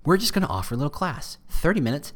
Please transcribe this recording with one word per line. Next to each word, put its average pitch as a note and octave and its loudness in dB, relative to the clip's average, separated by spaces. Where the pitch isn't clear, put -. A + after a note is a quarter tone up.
we're E3+ 6
just G3 0
gonna F#3+ 2
offer F#2+ -2
a - -2
little C#3 0
class, - -6
thirty F#3+ 2
minutes. C3 -2